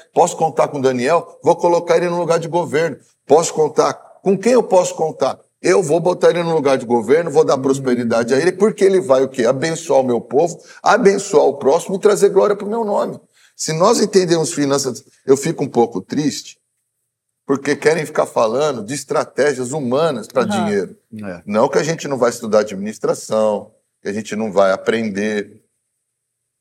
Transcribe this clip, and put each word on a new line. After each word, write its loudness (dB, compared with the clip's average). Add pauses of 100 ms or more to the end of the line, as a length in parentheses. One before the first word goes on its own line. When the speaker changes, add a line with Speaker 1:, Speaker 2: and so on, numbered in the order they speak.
(120)
Speaker 1:
Posso 0
contar 0
com -8
Daniel? 0
Vou 2
colocar 2
ele -2
no -4
lugar 0
de -8
governo. -2 (300)
Posso 2
contar? 0 (320)
Com 2
quem 2
eu 4
posso 2
contar? -4 (220)
Eu 2
vou 0
botar 2
ele 0
no -2
lugar 2
de -8
governo, 2
vou 4
dar 2
Speaker 2:
Uhum. -4
Speaker 1:
prosperidade 0
a 2
ele, 2
porque 0
ele 4
vai 4
o -2
quê? -2
Abençoar 0
o 2
meu -2
povo, -2 (240)
abençoar 2
o 0
próximo 0
e -6
trazer 4
glória 2
pro -10
meu -4
nome. -4 (340)
Se -8
nós 2
entendemos 2
finanças, -2 (220)
eu 6
fico -4
um -4
pouco 0
triste, -6 (880)
porque -2
querem 0
ficar -2
falando -2
de -8
estratégias -4
humanas -2
pra -2
Speaker 3:
Aham. -2
Speaker 1:
dinheiro. -4 (260)
Speaker 2:
É. -12
Speaker 1:
Não 2
que 0
a 0
gente -4
não -4
vai 2
estudar 0
administração, -4 (280)
que -10
a -6
gente -8
não -6
vai 4
aprender -4 (1000)